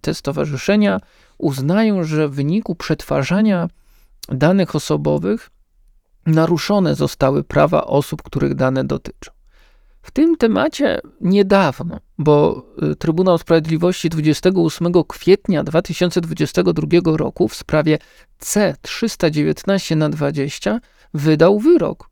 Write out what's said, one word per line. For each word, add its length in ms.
te 120
stowarzyszenia 840
uznają, 680
że 260
w 60
wyniku 400
przetwarzania 920
danych 460
osobowych 720
naruszone 680
zostały 480
prawa 420
osób, 380
których 320
dane 280
dotyczą. 480
W 100
tym 260
temacie 640
niedawno, 800
bo, 480
y, 40
Trybunał 420
Sprawiedliwości 720
dwudziestego 520
ósmego 440
kwietnia 580
dwa 180
tysiące 400
dwudziestego 520
drugiego 440
roku 300
w 80
sprawie 420
C 440
trzysta 480
dziewiętnaście 640
na 140
dwadzieścia 720
wydał 460
wyrok 520